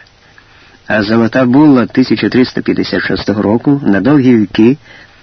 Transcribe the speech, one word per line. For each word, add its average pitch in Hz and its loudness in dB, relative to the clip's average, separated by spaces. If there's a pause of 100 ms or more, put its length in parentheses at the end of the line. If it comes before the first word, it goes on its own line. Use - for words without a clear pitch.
(880)
а 104 -2
Золота 113 0
Булла 131 4
тисяча 113 -2
триста - -2
п'ятдесят 95 -4
шостого 101 -4
року 123 0
на 98 0
довгі 127 2
віки 110 0 (440)